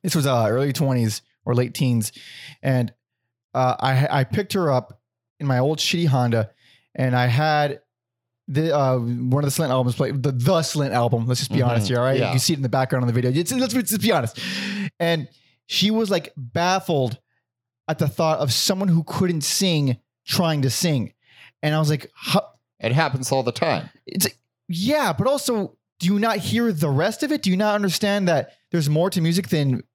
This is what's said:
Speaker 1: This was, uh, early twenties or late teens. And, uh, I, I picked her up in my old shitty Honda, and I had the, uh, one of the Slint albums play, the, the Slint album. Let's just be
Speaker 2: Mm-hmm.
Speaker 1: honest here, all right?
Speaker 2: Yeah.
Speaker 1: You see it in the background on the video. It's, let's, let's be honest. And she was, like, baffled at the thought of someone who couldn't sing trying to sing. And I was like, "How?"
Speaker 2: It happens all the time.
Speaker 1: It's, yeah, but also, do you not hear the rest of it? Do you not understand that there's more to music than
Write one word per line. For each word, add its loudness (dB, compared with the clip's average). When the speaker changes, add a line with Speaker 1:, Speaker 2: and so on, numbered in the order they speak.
Speaker 1:
This -2
was, 2
uh, 4
early 2
twenties 0
or 0
late 0
teens. 0
And, 0
uh, 2
I, 2
I 2
picked -4
her 2
up -2
in -4
my 2
old 0
shitty 0
Honda, 2
and 0
I 2
had 0
the, 0
uh, 2
one 0
of 0
the -2
Slint -2
albums 0
play, -2
the, -2
the 2
Slint -2
album. 0
Let's 0
just -6
be 0
Speaker 2:
Mm-hmm. 2
Speaker 1:
honest 0
here, 0
all 2
right? 2
Speaker 2:
Yeah. 0
Speaker 1:
You 2
see 0
it 0
in -4
the -2
background 0
on 0
the 0
video. 0
It's, -2
let's, -2
let's -2
be 2
honest. -2
And -2
she 0
was, 0
like, -2
baffled -2
at -4
the 0
thought 0
of 0
someone 0
who 4
couldn't -2
sing 0
trying 0
to 2
sing. -2
And 0
I 2
was 2
like, -2
"How?" -2
Speaker 2:
It 0
happens 0
all 2
the 0
time. -2
Speaker 1:
It's, -4
yeah, 0
but -2
also, -2
do -2
you 2
not 0
hear 0
the 0
rest 0
of 0
it? -2
Do 0
you 2
not 2
understand 0
that 0
there's 0
more 2
to -2
music 0
than 0